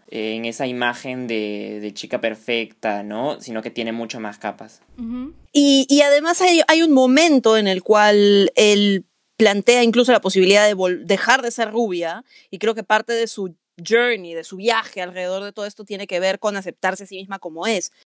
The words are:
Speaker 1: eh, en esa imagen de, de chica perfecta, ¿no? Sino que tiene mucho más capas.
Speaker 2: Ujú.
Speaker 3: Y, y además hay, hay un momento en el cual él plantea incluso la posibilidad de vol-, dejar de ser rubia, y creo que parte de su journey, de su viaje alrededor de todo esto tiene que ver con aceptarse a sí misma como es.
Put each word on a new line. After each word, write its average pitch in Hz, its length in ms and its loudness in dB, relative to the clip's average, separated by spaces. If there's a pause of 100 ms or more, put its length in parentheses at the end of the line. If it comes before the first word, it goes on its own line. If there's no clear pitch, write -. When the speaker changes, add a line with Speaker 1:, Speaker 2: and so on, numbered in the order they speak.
(100)
Speaker 1:
eh, 110 240 -6
en 113 100 -8
esa 117 220 -6
imagen 123 600 -6
de, 104 540 -8
de 104 140 -10
chica 120 260 -8
perfecta, 110 840 -6
¿no? 110 380 -8
Sino 110 220 -10
que 117 80 -12
tiene 113 220 -8
mucho 117 280 -10
más 107 180 -12
capas. 110 440 -12 (160)
Speaker 2:
Ujú. 247 340 -12 (200)
Speaker 3:
Y, 277 360 4
y 285 140 6
además 294 400 2
hay, 349 260 4
hay 320 140 4
un 320 100 2
momento 262 640 4
en 214 100 2
el 185 160 -2
cual 208 720 4
él 202 520 2 (320)
plantea 220 440 4
incluso 240 300 4
la 220 80 4
posibilidad 190 460 4
de 208 100 2
vol-, 180 280 -2
dejar 226 380 2
de 240 80 -6
ser 226 200 -6
rubia, 190 520 -4 (280)
y 190 80 -14
creo 214 160 -2
que 214 100 -8
parte 220 300 0
de 226 120 -2
su 185 300 -10 (320)
journey, 220 460 0
de 165 80 -8
su 190 140 -16
viaje 220 440 -4
alrededor 185 440 -8
de 202 80 -14
todo 208 120 -12
esto 208 200 -14
tiene 196 240 -12
que 180 100 -4
ver 190 220 -2
con 208 160 -4
aceptarse 190 480 -6
a - 20 -16
sí 196 100 -18
misma 190 220 -14
como 165 300 -10
es. 208 240 -4 (160)